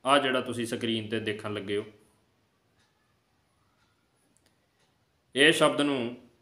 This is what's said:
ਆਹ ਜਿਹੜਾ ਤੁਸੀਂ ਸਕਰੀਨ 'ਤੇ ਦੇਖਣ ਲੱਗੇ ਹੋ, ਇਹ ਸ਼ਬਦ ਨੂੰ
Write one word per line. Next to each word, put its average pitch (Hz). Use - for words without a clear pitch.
ਆਹ 139
ਜਿਹੜਾ 131
ਤੁਸੀਂ 120
ਸਕਰੀਨ 113
'ਤੇ 110
ਦੇਖਣ 104
ਲੱਗੇ 101
ਹੋ, 107
ਇਹ 147
ਸ਼ਬਦ 147
ਨੂੰ 127